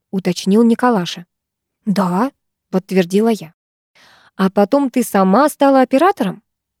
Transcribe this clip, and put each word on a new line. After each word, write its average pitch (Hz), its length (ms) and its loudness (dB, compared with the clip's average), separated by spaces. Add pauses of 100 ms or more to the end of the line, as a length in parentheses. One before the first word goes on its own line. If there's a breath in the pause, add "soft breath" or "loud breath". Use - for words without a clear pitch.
уточнил 190 540 0
Николаша. 226 640 -2 (580)
«Да», — 196 460 -2 (400)
подтвердила 185 580 0
я. 180 240 -6 (800 soft breath)
«А 190 140 -2
потом 247 400 0
ты 240 140 -2
сама 202 440 2
стала 277 340 2
оператором?» 262 600 -2 (400)